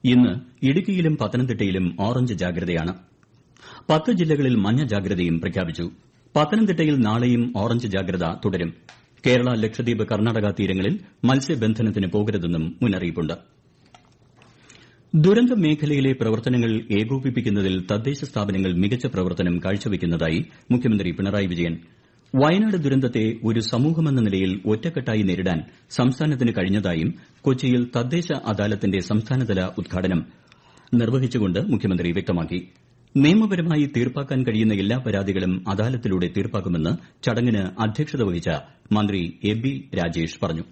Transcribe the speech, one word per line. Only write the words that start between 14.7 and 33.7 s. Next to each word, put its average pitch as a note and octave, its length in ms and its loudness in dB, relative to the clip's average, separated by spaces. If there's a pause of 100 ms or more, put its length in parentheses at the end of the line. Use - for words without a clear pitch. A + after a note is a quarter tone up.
ദുരന്ത G#3 380 6
മേഖലയിലെ D3+ 640 2
പ്രവർത്തനങ്ങൾ A2+ 760 0
ഏകോപിപ്പിക്കുന്നതിൽ G#2+ 960 0
തദ്ദേശ A2 380 -4
സ്ഥാപനങ്ങൾ G2 500 -2
മികച്ച G2 320 0
പ്രവർത്തനം F2+ 540 -2
കാഴ്ചവെക്കുന്നതായി E2+ 800 -2 (320)
മുഖ്യമന്ത്രി A2 400 2
പിണറായി G2+ 340 -2
വിജയൻ. E2+ 280 -2 (600)
വയനാട് F#3 440 2
ദുരന്തത്തെ C3 680 0
ഒരു A2+ 160 2
സമൂഹമെന്ന C#3 640 0
നിലയിൽ F#2+ 440 0
ഒറ്റക്കെട്ടായി A2 560 -2
നേരിടാൻ F2+ 380 0 (300)
സംസ്ഥാനത്തിന് C3 640 0
കഴിഞ്ഞതായും F#2 580 0 (320)
കൊച്ചിയിൽ B2 540 0
തദ്ദേശ D#3+ 360 -2 (140)
അദാലത്തിന്റെ G#2 540 0
സംസ്ഥാനതല G#2+ 760 -2
ഉദ്ഘാടനം F2+ 440 -2 (720)
നിർവഹിച്ചുകൊണ്ട് A#2 680 0
മുഖ്യമന്ത്രി F#2 520 0
വ്യക്തമാക്കി. F2+ 580 -4 (460)
നിയമപരമായി E3+ 680 4